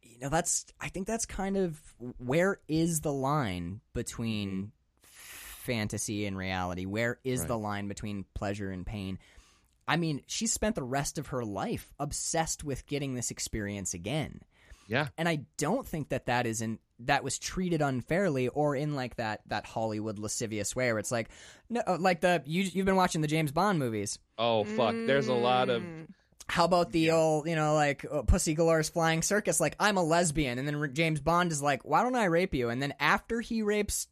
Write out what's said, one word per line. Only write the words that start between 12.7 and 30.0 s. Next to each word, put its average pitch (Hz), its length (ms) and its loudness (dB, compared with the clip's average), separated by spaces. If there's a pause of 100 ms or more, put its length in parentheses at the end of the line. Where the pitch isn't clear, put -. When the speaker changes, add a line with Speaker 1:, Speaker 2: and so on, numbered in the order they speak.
Speaker 1:
getting 139 300 -4
this 120 160 -4
experience 101 600 -4
again. 101 480 -4 (460)
Speaker 2:
Yeah. 135 200 0 (100)
Speaker 1:
And 165 120 0
I 160 160 -2 (120)
don't 214 300 -2
think 151 220 -6
that 131 160 -4
that 123 200 0
is 113 160 -2
in, 113 180 -4 (220)
that 135 220 0
was 131 160 -4
treated 175 420 -2
unfairly 139 680 0
or 147 260 0
in, 147 200 -2
like, 127 220 -6
that, 110 300 -4
that 107 180 -4
Hollywood 110 540 -4
lascivious 104 560 -4
way 127 160 2
where 110 80 0
it's 98 120 -4
like, 113 180 -2 (400)
no, 233 160 -2
uh, 180 140 0
like 180 220 2
the, 175 240 4
you, 165 180 0
you've 190 220 -2
been 190 100 4
watching 180 260 4
the 151 60 2
James 156 240 2
Bond 175 280 2
movies. 110 400 -2 (180)
Speaker 2:
Oh, 113 260 4
fuck. 110 300 2
There's 131 340 2
a 127 60 2
lot 123 360 4
of 117 140 0
Speaker 3:
Mm. 160 240 -12 (400)
Speaker 1:
How 170 180 4
about 175 260 4
the 170 100 2
Speaker 2:
Yeah. 160 140 4
Speaker 1:
old, 156 320 4
you 170 80 0
know, 151 200 2
like, 147 360 2
uh, 143 120 -2
Pussy 170 320 4
Galore's 165 340 4
Flying 165 320 2
Circus, 202 400 2
like, 151 180 2
"I'm 202 160 4
a 185 80 2